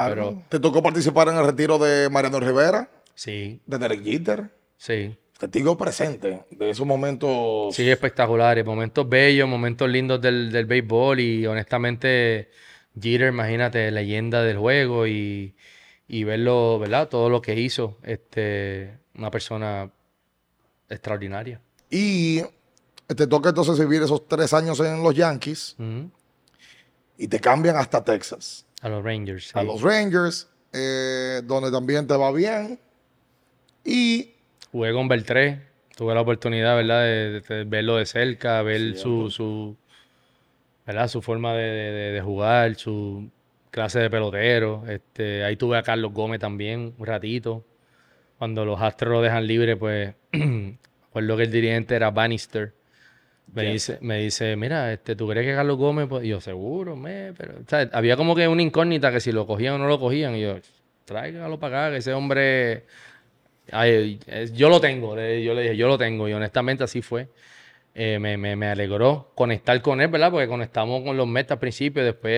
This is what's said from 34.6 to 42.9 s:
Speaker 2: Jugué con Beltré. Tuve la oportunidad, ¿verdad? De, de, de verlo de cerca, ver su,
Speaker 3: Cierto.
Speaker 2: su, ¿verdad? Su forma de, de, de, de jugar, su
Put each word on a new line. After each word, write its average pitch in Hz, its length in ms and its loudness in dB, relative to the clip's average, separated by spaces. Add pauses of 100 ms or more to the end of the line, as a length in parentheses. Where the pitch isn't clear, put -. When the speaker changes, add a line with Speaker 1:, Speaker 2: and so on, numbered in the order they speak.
Speaker 2:
Jugué 113 200 0
con 127 160 0
Beltré. 131 540 2 (340)
Tuve 113 180 -2
la 113 80 4
oportunidad, 117 520 0
¿verdad? 117 300 4
De, 107 360 -2
de, 110 180 -10
de 107 60 -6
verlo 107 320 0
de 110 100 0
cerca, 117 560 0
ver 107 340 -2
su, 117 320 -2
Speaker 3:
Cierto. - 20 -8
Speaker 2:
su, 107 460 -8 (1080)
¿verdad? 110 220 -2
Su 113 160 -6
forma 117 320 -4
de, 113 80 -2
de, 107 300 -6
de, 104 200 -6
de 101 80 -4
jugar, 107 540 2
su 104 560 -8 (400)